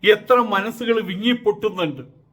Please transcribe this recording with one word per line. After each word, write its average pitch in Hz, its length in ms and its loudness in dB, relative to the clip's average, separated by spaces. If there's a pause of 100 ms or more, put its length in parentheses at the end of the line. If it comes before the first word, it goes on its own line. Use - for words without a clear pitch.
(140)
എത്ര 214 220 2 (180)
മനസ്സുകൾ 226 440 -2 (120)
വിങ്ങിപ്പൊട്ടുന്നുണ്ട്. 190 920 -2 (300)